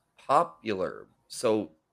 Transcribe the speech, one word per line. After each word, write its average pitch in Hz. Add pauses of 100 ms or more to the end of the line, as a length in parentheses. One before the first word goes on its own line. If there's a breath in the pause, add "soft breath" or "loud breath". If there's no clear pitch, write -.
(180)
popular. 92 (220)
So, 110 (220)